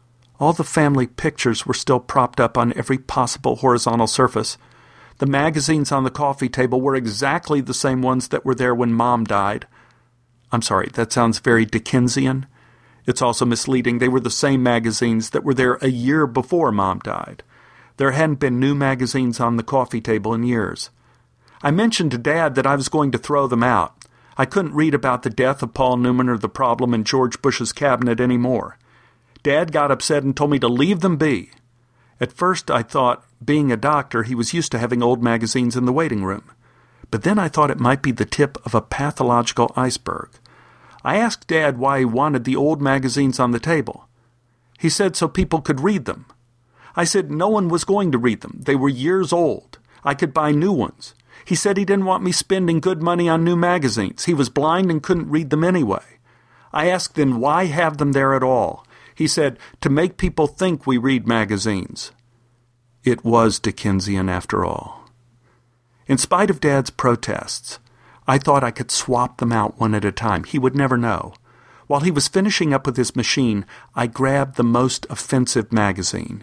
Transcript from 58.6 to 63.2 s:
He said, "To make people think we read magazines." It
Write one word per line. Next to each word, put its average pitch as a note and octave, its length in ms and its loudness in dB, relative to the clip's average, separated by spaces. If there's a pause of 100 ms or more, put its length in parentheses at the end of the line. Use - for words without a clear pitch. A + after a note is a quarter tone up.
He D#3 120 0
said, C#3+ 320 0 (240)
"To - 80 2
make E3 260 2
people D#3+ 300 0
think F3 400 -2
we C3 100 2
read A#2+ 320 0
magazines." G#2+ 840 -2 (920)
It A#2+ 240 0